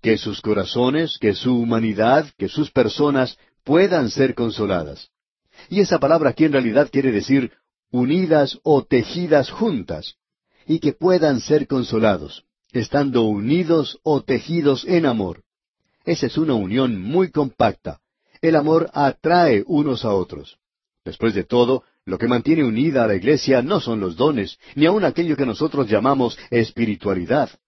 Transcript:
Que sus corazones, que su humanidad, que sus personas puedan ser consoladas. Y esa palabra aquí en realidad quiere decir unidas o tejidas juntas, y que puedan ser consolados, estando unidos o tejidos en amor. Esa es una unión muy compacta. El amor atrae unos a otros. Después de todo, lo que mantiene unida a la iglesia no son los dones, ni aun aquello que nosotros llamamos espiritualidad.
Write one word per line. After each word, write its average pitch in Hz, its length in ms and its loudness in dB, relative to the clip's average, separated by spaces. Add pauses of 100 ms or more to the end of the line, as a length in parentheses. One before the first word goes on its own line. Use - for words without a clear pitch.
Que 110 160 2
sus - 240 -8
corazones, 123 760 -2
que 104 160 0
su 123 240 0
humanidad, 117 760 0
que 95 100 -6
sus 147 240 -4
personas 135 680 0 (260)
puedan 165 460 2
ser 131 240 0
consoladas. 98 760 -4 (600)
Y 196 120 0
esa 180 180 2
palabra 151 300 2
aquí 156 160 2
en 151 80 2
realidad 131 380 2
quiere 131 200 0
decir 117 400 0 (400)
unidas 151 720 0
o 143 200 2
tejidas 147 640 0
juntas, 107 680 -6 (500)
y 160 140 0
que 143 140 0
puedan 156 480 2
ser 147 260 0
consolados, 110 760 -2 (260)
estando 123 520 0
unidos 143 800 0
o 147 200 0
tejidos 143 640 0
en 170 200 2
amor. 104 380 -2 (600)
Esa - 220 -2
es - 100 -4
una 156 160 0
unión 110 480 -2
muy 160 280 0
compacta. 117 680 -2 (420)
El 160 140 2
amor 156 380 2
atrae 147 760 2
unos 147 380 -2
a 104 80 0
otros. 87 440 -6 (460)
Después 110 300 -4
de 95 100 -2
todo, 123 400 2 (220)
lo 92 120 -6
que 117 100 -2
mantiene 143 360 0
unida 127 400 0
a 110 40 2
la 101 80 2
iglesia 127 460 2
no 160 200 -2
son 113 180 -4
los 92 160 -6
dones, 120 420 -2 (180)
ni 143 100 2
aun 196 180 2
aquello 160 320 0
que 135 100 0
nosotros 131 440 -2
llamamos 120 500 0 (100)
espiritualidad. 107 1000 -2 (180)